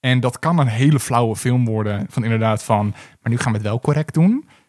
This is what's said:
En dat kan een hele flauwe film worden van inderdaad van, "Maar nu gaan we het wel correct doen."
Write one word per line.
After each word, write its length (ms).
En 200
dat 180
kan 200
een 80
hele 340
flauwe 360
film 280
worden 460
van 140
inderdaad 380
van, 320
"Maar 120
nu 60
gaan 140
we 60
het 80
wel 140
correct 340
doen." 300